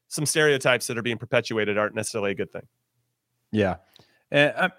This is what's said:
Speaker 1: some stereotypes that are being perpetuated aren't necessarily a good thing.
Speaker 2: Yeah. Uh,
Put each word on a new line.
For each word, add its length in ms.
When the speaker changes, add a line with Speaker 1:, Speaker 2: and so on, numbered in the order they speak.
Speaker 1:
some 180
stereotypes 640
that 100
are 60
being 140
perpetuated 600
aren't 180
necessarily 360
a 40
good 160
thing. 160
Speaker 2:
Yeah. 260
Uh, 480